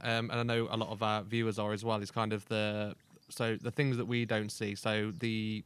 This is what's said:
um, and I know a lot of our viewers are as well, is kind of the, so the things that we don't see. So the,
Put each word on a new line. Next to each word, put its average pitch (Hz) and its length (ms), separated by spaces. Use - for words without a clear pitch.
um, 113 280
and - 40
I 120 80
know 117 280
a 113 60
lot 110 140
of 110 120
our 107 200
viewers 110 360
are 104 140
as 104 100
well, 110 200
is 98 80
kind 110 240
of 104 140
the, 107 460
so 113 260
the 120 140
things 135 260
that 120 80
we 120 220
don't 107 260
see. 104 220
So 107 440
the, 110 480